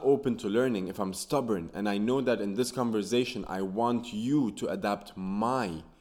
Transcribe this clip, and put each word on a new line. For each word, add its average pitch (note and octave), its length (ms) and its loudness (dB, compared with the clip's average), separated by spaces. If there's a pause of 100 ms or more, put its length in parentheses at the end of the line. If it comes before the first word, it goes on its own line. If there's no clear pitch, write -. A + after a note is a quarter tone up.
open C3+ 340 4
to G#2+ 100 -4
learning, A2 380 2
if F#2 140 -6
I'm F#2+ 120 -2
stubborn, G#2 640 -2
and G2+ 140 -2
I G2+ 100 2
know A#2+ 220 2
that A#2+ 200 2
in G2+ 140 -2
this A#2+ 160 0
conversation A#2 800 0
I F#2+ 140 -4
want A#2 500 0
you A#2+ 400 2
to - 160 -4
adapt G2+ 480 -2
my G2+ 640 0 (180)